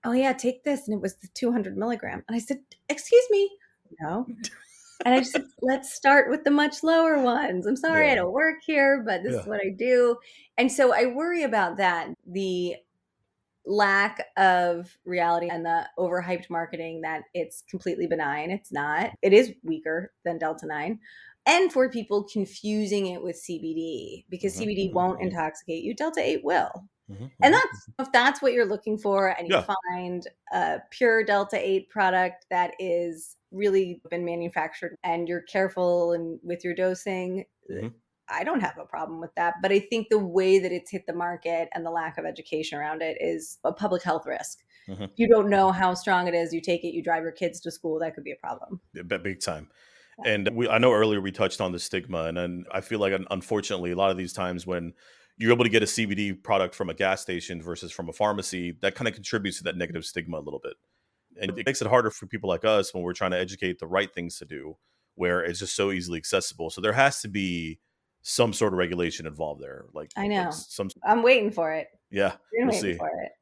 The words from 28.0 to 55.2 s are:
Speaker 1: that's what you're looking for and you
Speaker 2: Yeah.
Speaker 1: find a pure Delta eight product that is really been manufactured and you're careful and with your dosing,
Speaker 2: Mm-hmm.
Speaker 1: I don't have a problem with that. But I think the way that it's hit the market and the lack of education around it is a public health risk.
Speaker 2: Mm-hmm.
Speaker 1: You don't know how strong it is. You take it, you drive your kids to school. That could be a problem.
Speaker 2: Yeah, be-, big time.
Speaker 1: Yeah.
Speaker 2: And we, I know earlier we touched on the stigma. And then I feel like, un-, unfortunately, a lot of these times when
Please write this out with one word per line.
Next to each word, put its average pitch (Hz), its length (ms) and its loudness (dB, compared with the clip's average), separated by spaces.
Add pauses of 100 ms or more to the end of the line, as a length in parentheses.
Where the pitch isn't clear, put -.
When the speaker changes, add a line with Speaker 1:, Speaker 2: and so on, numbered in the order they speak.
Speaker 1:
that's 262 280 4
what 254 140 2
you're 240 140 4
looking 214 320 -4
for 196 300 2
and 175 180 -4
you 190 80 4
Speaker 2:
Yeah. - 100 4 (280)
Speaker 1:
find 180 340 -6 (260)
a 160 280 -2 (100)
pure 226 320 2
Delta 202 340 0
eight 190 320 -2
product 185 640 0
that 180 260 0
is 175 580 -4 (160)
really 190 480 0 (100)
been 175 140 -4
manufactured 170 800 -6
and 170 240 -2
you're 170 140 -4
careful 180 720 0
and 165 280 -6
with 175 220 -8
your 180 100 -4
dosing, 185 720 -2 (260)
Speaker 2:
Mm-hmm. 113 180 -8 (420)
Speaker 1:
I - 160 -4
don't 302 160 0
have 160 160 -4
a 156 80 -14
problem 160 340 -8
with 160 160 -12
that. 175 260 0
But 196 120 6
I 196 60 6
think 220 300 -2
the 214 80 6
way 190 420 6
that 180 120 0
it's 175 180 -6
hit 185 160 -8
the 165 80 -6
market 170 600 -2
and 170 120 -6
the 165 60 -4
lack 160 260 -4
of 165 60 -8
education 156 560 -6
around 156 220 -4
it 160 180 -4
is 165 460 -4
a 151 80 2
public 185 300 -2
health 165 220 -2
risk. - 340 -8 (280)
Speaker 2:
Mm-hmm. 98 180 -10 (120)
Speaker 1:
You 233 100 2
don't 214 220 6
know 190 240 6
how 180 220 2
strong 180 340 0
it 175 40 -2
is. 170 200 0
You 165 80 -4
take 170 240 -2
it, 170 80 -6
you 165 100 -6
drive 160 200 0
your 165 100 -6
kids 170 280 -4
to 165 100 -8
school. 160 280 -6
That 160 160 -4
could - 80 -14
be 147 80 -12
a - 60 -12
problem. - 420 -10 (140)
Speaker 2:
Yeah, 85 80 -14
be-, 90 160 -4
big 90 240 -6
time. 78 280 -6 (540)
Speaker 1:
Yeah. 110 80 2
Speaker 2:
And 104 240 2
we, 120 140 0
I 107 80 4
know 123 160 8
earlier 107 260 4
we 95 140 -4
touched 95 260 0
on 92 140 -2
the 87 60 -6
stigma. 87 440 -4
And 82 140 -4
then 87 340 -6
I 95 80 -4
feel 107 200 -4
like, 98 120 2
un-, 95 200 -4
unfortunately, 95 600 -2
a 87 60 -2
lot 98 140 4
of 90 60 -2
these 90 140 -6
times 90 340 -6
when 85 280 -6 (420)